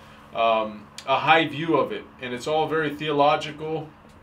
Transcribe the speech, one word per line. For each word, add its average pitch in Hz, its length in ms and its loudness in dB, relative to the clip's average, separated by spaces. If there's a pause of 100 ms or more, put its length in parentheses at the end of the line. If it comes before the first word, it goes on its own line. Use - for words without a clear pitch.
(340)
um, 110 540 0 (200)
a 135 120 2
high 156 280 4
view 151 280 -2
of 127 160 0
it, 104 120 -8 (180)
and 123 120 -8
it's 123 140 -8
all 156 200 0
very 151 280 -2
theological. 151 920 0 (360)